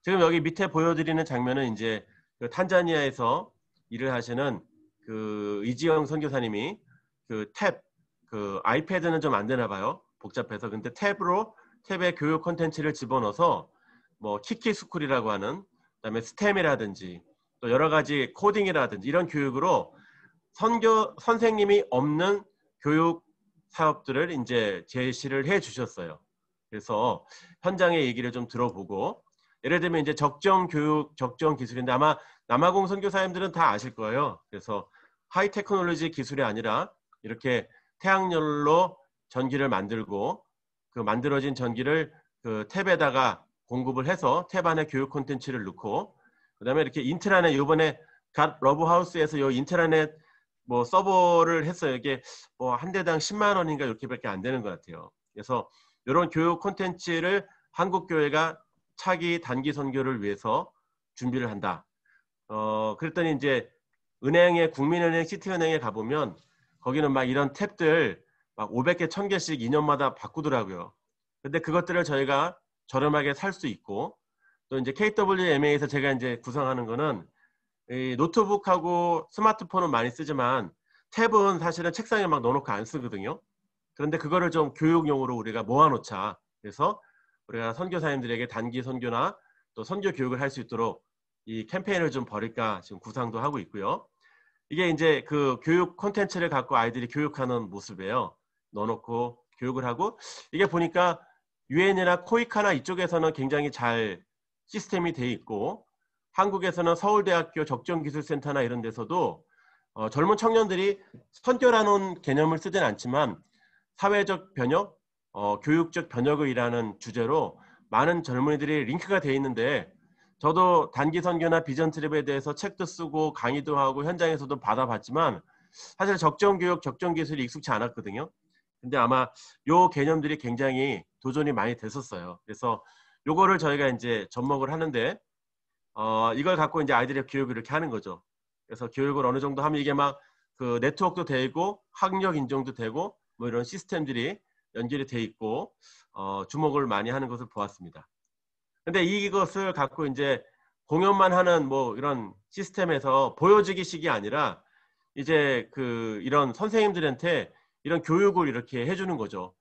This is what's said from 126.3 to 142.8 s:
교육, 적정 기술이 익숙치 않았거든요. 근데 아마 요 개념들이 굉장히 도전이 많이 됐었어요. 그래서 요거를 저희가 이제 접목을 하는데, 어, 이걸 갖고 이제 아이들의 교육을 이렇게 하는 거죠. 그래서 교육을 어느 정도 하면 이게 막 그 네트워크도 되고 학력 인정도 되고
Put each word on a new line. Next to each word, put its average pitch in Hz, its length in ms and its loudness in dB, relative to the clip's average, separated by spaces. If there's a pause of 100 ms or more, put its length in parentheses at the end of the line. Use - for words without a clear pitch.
교육, 175 240 0
적정 165 320 -4
기술이 147 300 -2
익숙치 143 260 -10
않았거든요. 113 580 -4 (520)
근데 139 160 -4
아마 127 320 4 (400)
요 175 200 8
개념들이 147 500 0
굉장히 127 640 -2 (160)
도전이 147 320 -2
많이 117 240 -2
됐었어요. 95 680 -12
그래서 107 380 -4 (460)
요거를 185 300 6
저희가 143 320 0
이제 113 400 -2
접목을 135 420 -2
하는데, 160 440 -2 (800)
어, 110 400 0
이걸 160 220 0
갖고 156 260 0
이제 139 100 0
아이들의 131 360 0
교육을 131 260 -4
이렇게 113 160 -10
하는 156 180 -2
거죠. 101 360 -10 (420)
그래서 113 220 -12
교육을 139 360 -2
어느 127 140 0
정도 139 240 -4
하면 151 180 0
이게 143 120 0
막 143 260 0 (380)
그 120 240 -2
네트워크도 175 440 0
되고 135 560 -2 (120)
학력 190 440 0
인정도 131 380 -4
되고 123 420 -6 (200)